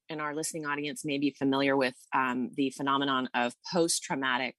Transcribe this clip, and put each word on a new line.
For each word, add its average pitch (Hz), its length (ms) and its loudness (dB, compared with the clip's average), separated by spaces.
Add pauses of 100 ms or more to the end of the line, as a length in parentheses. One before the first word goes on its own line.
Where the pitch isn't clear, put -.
in 156 120 -6
our 147 160 -4
listening 156 320 -4
audience 143 360 -4
may 143 140 0
be 143 140 2
familiar 139 440 4
with, 127 200 2 (200)
um, 127 420 0
the 139 120 2
phenomenon 139 640 0
of 123 220 0 (180)
post-traumatic 135 840 0